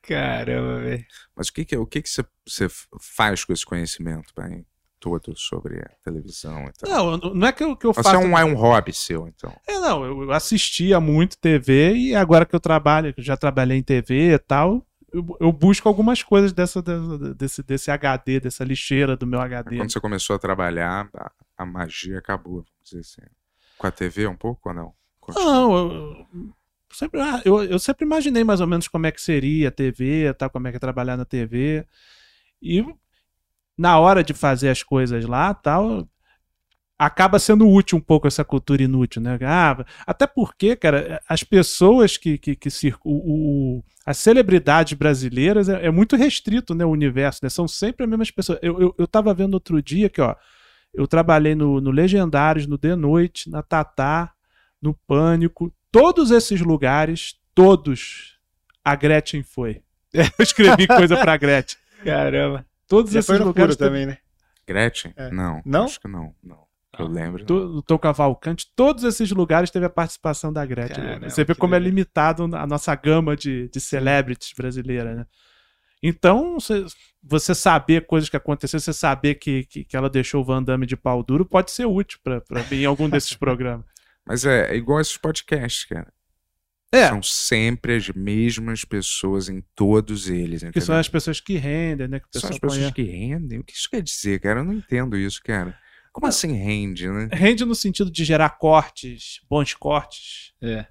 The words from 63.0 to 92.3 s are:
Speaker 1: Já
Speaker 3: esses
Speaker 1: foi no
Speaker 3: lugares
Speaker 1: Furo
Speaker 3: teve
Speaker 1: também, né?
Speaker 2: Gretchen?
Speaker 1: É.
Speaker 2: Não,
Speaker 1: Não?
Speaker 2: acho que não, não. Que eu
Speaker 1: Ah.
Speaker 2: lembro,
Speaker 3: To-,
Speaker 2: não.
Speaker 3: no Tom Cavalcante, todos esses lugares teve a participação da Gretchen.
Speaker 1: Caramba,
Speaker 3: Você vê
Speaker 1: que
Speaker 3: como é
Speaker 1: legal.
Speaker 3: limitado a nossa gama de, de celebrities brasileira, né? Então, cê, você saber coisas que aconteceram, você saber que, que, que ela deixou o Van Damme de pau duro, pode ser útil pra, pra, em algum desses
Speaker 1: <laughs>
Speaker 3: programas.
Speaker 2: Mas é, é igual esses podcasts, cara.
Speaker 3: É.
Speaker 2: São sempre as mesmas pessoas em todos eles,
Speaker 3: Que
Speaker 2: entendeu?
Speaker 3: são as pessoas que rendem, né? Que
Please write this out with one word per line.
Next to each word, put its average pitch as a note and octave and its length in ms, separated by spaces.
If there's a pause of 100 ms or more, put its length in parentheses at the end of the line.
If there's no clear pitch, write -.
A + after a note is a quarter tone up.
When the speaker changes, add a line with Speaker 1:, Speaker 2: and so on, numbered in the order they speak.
Speaker 1:
Já A3 60
Speaker 3:
esses - 80
Speaker 1:
foi G3 120
no G#3+ 60
Speaker 3:
lugares E3+ 300
Speaker 1:
Furo - 20
Speaker 3:
teve C#3 120
Speaker 1:
também, C#3 160
né? C3+ 120 (500)
Speaker 2:
Gretchen? G2+ 480
Speaker 1:
É. C3 160
Speaker 2:
Não, F2 340
Speaker 1:
Não? D#3+ 200
Speaker 2:
acho C#4+ 160
que - 80
não, E2 340
não. D#2+ 260 (240)
Que - 80
eu E2 40
Speaker 1:
Ah. D#2+ 40
Speaker 2:
lembro, E2+ 360
Speaker 3:
To-, F3+ 220
Speaker 2:
não. E3+ 80
Speaker 3:
no D3 60
Tom D#3+ 160
Cavalcante, D3+ 800
todos B3 300
esses A3 260
lugares F3 400
teve F3+ 140
a F3 40
participação D#3+ 600
da D3+ 140
Gretchen. A#2+ 360
Speaker 1:
Caramba, - 280
Speaker 3:
Você D3+ 160
vê E3+ 80
Speaker 1:
que - 60
Speaker 3:
como F3+ 160
é F3+ 40
Speaker 1:
legal. F3+ 100
Speaker 3:
limitado E3+ 540 (100)
a D3+ 140
nossa D3 280
gama D#3 420
de, B2 320
de C3+ 100
celebrities C3+ 800
brasileira, B2 580
né? A#2+ 100 (800)
Então, A3 560
cê, G3 260 (380)
você D3+ 320
saber D#3+ 520
coisas D#3 220
que - 60
aconteceram, C#3+ 460
você - 100
saber C#3 440
que, C3+ 300
que, - 200
que - 100
ela C3+ 140
deixou C3+ 320
o - 20
Van C3 180
Damme C3 240
de B2+ 120
pau B2 260
duro, C#3+ 220
pode F#3 260
ser B3 140
útil G3 380
pra, B2+ 180
pra, B2 200 (100)
em C3+ 140
algum C#3+ 240
desses C#3+ 260
Speaker 1:
<laughs> - 20
Speaker 3:
programas. B2 480 (400)
Speaker 2:
Mas B2+ 200
é, A#2 280
é - 20
igual B2 240
esses - 160
podcasts, D3 720
cara. - 260 (800)
Speaker 3:
É. A#3+ 140
Speaker 2:
São G#2 160
sempre A#2 720
as G2 140
mesmas A2 760
pessoas G2 640
em F#2+ 160 (100)
todos G#2 560
eles, F2 320
Speaker 3:
Que E2+ 60
Speaker 2:
entendeu? C#3+ 180
Speaker 3:
são D#3+ 120
as E3 100
pessoas D#3+ 320
que G3+ 160
rendem, D3 540
né? C3+ 100
Que - 60 (120)